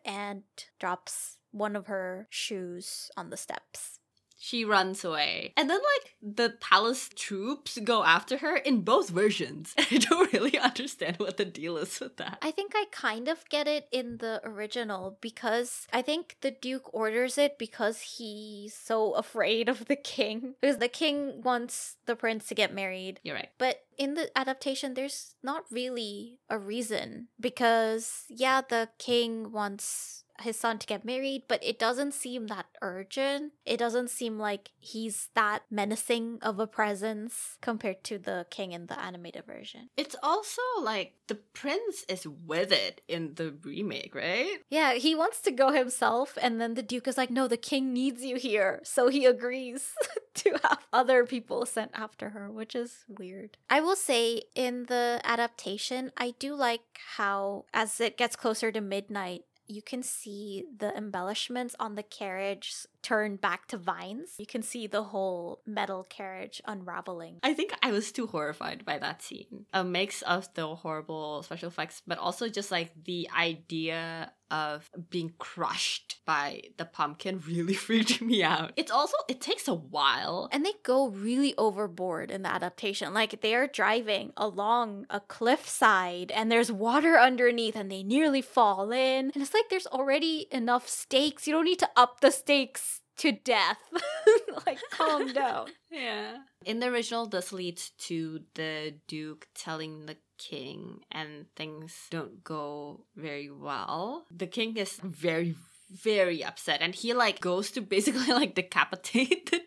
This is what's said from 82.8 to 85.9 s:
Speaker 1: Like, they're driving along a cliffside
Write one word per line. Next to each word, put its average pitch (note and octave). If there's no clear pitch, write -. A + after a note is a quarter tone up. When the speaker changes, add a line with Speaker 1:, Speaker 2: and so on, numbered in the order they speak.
Speaker 1:
Like, G#3+
they're A#3
driving G#3+
along G#3
a G3+
cliffside F#3+